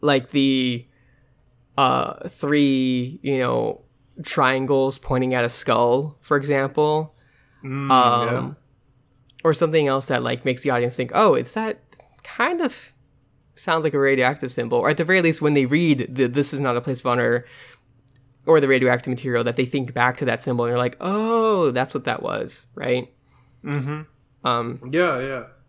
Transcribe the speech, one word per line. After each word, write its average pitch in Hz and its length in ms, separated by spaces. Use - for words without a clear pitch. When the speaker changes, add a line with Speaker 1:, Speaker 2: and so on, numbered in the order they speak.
Speaker 1:
like, 139 300
the, 131 540
uh, 131 500
three, 135 960
you 139 140
know, 120 440
triangles 135 760
pointing 131 360
at 123 120
a 117 40
skull, 120 720
for - 160
example. 147 800
Speaker 2:
Mm, 135 280
Speaker 1:
Um, 120 380
Speaker 2:
yeah. 127 240
Speaker 1:
or 160 80
something 156 340
else 135 200
that, 123 140
like, 123 220
makes 127 200
the 143 80
audience 120 260
think, 123 180
"Oh, 208 200
is 120 180
that 220 260
kind 320 360
of - 320
sounds 160 300
like 147 80
a 147 60
radioactive 135 520
symbol?" 120 280
Or 101 100
at 151 80
the 165 80
very 185 160
least, 165 200
when 151 120
they 143 120
read 147 480
the, 127 140
"This 139 260
is 135 60
not 131 160
a 120 60
place 127 180
of - 80
honor," 120 380
or 160 140
the 139 80
radioactive 127 420
material, 120 360
that 120 100
they 131 100
think 127 280
back 123 240
to 147 80
that 120 160
symbol 120 240
and 120 80
they're 123 40
like, 123 220
"Oh, 214 720
that's 127 220
what 131 100
that - 180
was," - 540
right? 123 380
Speaker 2:
Mm-hmm. 147 380
Speaker 1:
Um, 123 460
Speaker 2:
Yeah, 160 300
yeah. 131 220